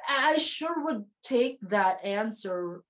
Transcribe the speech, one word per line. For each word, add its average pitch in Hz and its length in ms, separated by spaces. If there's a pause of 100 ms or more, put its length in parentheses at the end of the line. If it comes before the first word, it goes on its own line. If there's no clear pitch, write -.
I 277 300
sure 311 460
would 233 200 (180)
take 262 460
that 190 360
answer, 196 840